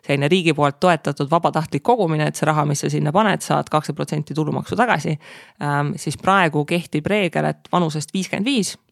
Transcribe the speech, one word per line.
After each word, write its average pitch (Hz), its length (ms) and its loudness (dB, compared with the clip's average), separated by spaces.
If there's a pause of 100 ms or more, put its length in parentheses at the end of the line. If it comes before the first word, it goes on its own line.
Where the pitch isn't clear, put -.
selline 143 240 2
riigi 165 240 4
poolt 143 260 0
toetatud 151 500 2
vabatahtlik 160 520 0
kogumine, 160 460 2
et 151 80 -6
see 151 100 -2
raha, 151 180 2
mis 147 200 -2
sa 147 60 -2
sinna 151 220 0
paned, 190 300 2
saad 147 300 -2
kakskümmend 147 240 -2
protsenti 147 380 -6
tulumaksu 147 420 -4
tagasi, 170 400 0 (460)
ähm, 143 340 0
siis 151 200 -8
praegu 165 480 2
kehtib 165 420 -4
reegel, 185 380 0
et 151 280 -4
vanusest 156 420 -2
viiskümmend 185 320 -4
viis 254 300 0 (160)